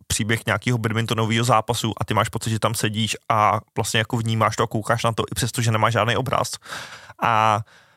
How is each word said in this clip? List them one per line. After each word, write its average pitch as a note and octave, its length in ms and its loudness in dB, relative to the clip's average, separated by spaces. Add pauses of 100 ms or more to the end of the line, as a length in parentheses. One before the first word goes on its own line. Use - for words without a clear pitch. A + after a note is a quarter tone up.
příběh A2+ 380 -2
nějakého A2+ 320 0
badmintonového A2+ 680 0
zápasu A2+ 540 0
a - 80 -8
ty - 80 -4
máš G#2+ 160 2
pocit, - 200 -6
že A2 100 -2
tam A2+ 160 0
sedíš G#2+ 420 -2 (120)
a G#2+ 300 4 (160)
vlastně A2 240 -2
jako A2 180 -2
vnímáš A2+ 380 0
to A#2 80 0
a G2+ 40 0
koukáš A#2 360 -2
na A#2 80 2
to, A2 200 -2
i - 40 -10
přesto, B2 260 -2
že A2+ 100 2
nemáš A2 220 2
žádný A2+ 240 2
obraz. - 340 -2 (720)
A A2 380 4 (360)